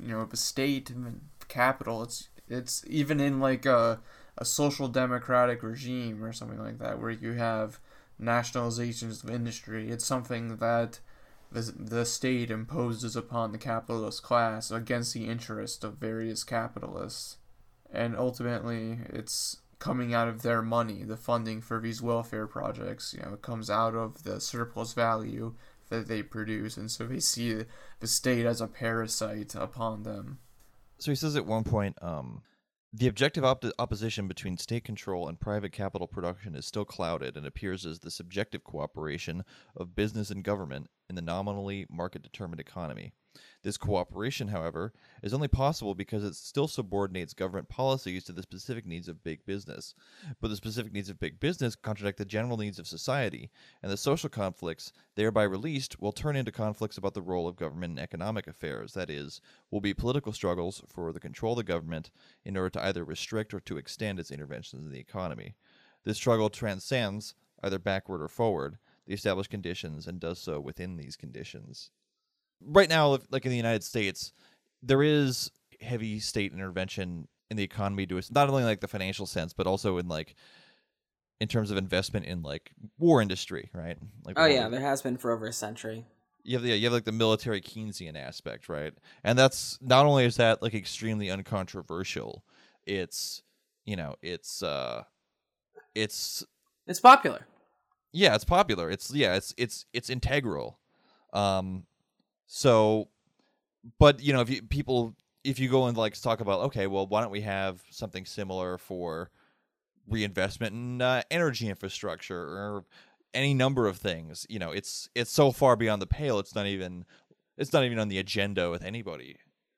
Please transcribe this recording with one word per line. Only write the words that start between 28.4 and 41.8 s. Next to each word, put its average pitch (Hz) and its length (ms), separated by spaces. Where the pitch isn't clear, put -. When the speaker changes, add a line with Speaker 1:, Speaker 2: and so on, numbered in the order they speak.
Speaker 1:
as 117 160
a 113 60
parasite 110 880
upon 110 480
them. 107 360
Speaker 2:
So - 120
he 139 60
says 151 180
at 117 120
one 110 180
point, 101 380
um, 71 400
"The 113 160
objective 139 340
op-, 131 220
opposition 107 500
between 90 300
state - 260
control 92 420
and 85 140
private 104 320
capital 95 340
production 90 480
is 67 120
still 104 180
clouded 82 540
and 73 80
appears 92 400
as 80 140
the 85 100
subjective 90 520
cooperation 78 840
of 87 220
business 107 340
and 98 140
government 87 460
in 92 80
the 85 60
nominally 98 680